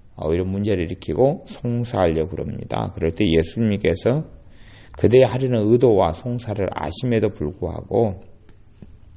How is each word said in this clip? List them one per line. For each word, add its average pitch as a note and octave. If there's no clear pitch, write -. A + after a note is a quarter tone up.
오히려 E2+
문제를 G2
일으키고 G2+
송사하려고 F#2+
그럽니다. -
그럴 E2
때 G#2+
예수님께서 G2
그대의 B2
하려는 B2
의도와 G#2+
송사를 G#2+
아심에도 G#2+
불구하고 F2